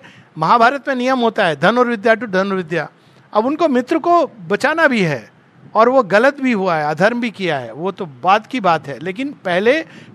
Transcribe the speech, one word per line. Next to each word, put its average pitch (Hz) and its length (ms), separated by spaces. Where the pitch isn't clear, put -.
महाभारत 233 500
में 277 80
नियम 254 240
होता 226 260
है 160 100
धनुर्विद्या 226 580
to 220 140
धनुर्विद्या। 185 640
अब 214 120
उनको 311 220
मित्र 254 300
को 339 300
बचाना 254 600
भी 240 140
है 143 300
और 226 140
वो 262 140
गलत 240 380
भी 254 100
हुआ 190 240
है, 151 100
अधर्म 190 360
भी 233 100
किया 170 260
है, 120 160
वो 165 180
तो 190 140
बात 170 420
की 254 120
बात 170 280
है, 131 120
लेकिन 190 320
पहले 220 500